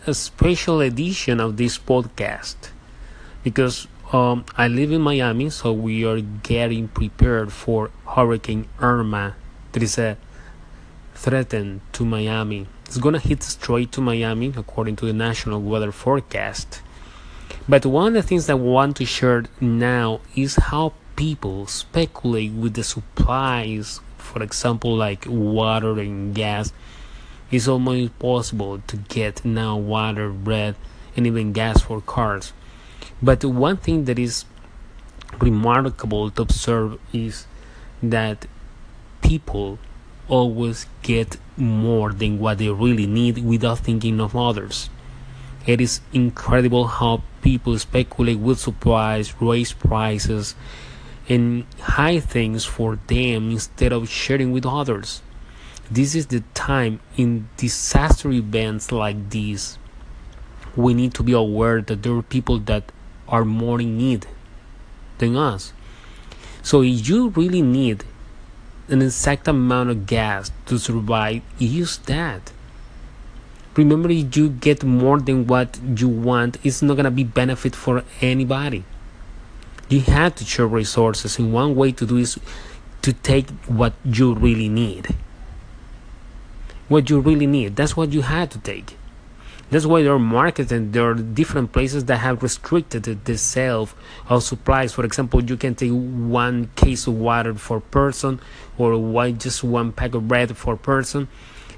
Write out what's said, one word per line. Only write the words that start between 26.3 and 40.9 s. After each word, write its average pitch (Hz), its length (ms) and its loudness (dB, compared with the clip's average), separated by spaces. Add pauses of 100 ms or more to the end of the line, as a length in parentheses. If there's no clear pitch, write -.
gas. 107 360 -2 (800)
It's 123 160 2
almost 127 320 2
impossible 117 880 -2
to 110 100 -8
get 104 480 -6
now 110 320 -2
water, 107 540 -2
bread, 104 420 -2 (420)
and 123 120 2
even 113 260 0
gas 110 300 2
for 107 180 -8
cars. 104 500 -2 (720)
But 127 240 4
one 139 320 2
thing 160 280 0
that 123 120 0
is 120 280 -4 (920)
remarkable 113 920 2
to 117 100 -2
observe 113 580 0 (120)
is 113 340 -6 (560)
that 110 460 0 (760)
people 104 560 2 (500)
always 120 600 2 (160)